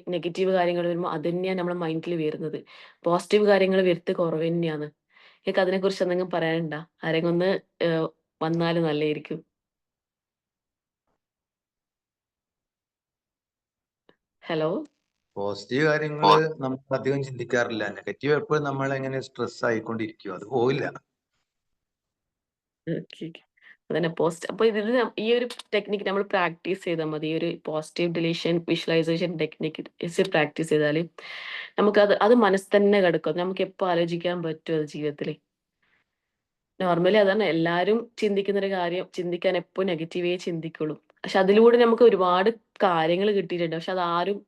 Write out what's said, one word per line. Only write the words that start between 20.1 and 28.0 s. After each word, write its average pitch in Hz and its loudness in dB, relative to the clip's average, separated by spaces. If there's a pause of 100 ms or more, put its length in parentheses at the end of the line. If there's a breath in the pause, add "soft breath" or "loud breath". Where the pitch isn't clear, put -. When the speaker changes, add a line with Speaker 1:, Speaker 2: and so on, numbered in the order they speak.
Speaker 2:
അത് 90 -12
പോവില്ല. 127 0 (2000)
Speaker 1:
ഓക്കെ, - -8
ഓക്കെ. 165 -14 (420 soft breath)
അതന്നെ 165 -2
പോസ്റ്റ്-, 170 -2
അപ്പൊ 208 -2
ഇതിൽ 214 0
നം-, 240 0
ഈ 208 -4
ഒരു 247 0 (240)
ടെക്നിക്ക് 202 -2
നമ്മൾ 196 -2
പ്രാക്ടീസ് 175 -2
ചെയ്താൽ 165 -2
മതി. 156 -4
ഈ 156 -2
ഒരു 165 -2 (140)
പോസിറ്റീവ് 160 -4